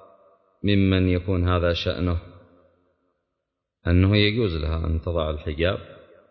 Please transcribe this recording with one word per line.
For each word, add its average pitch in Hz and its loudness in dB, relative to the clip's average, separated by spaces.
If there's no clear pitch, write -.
ممن 95 2
يكون 90 0
هذا 87 2
شأنه، 87 -4
أنه 95 4
يجوز 104 2
لها 80 -4
أن 80 -2
تضع 82 -4
الحجاب 80 -4